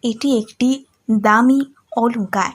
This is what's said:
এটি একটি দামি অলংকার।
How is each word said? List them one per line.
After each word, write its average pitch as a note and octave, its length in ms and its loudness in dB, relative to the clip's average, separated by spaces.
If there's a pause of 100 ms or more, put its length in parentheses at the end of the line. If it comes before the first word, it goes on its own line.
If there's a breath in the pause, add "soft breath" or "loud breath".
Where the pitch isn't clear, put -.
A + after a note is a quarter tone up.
এটি A#3+ 340 -4
একটি A3 320 -2 (500)
দামি A#3+ 420 4 (340)
অলংকার। A3 600 -2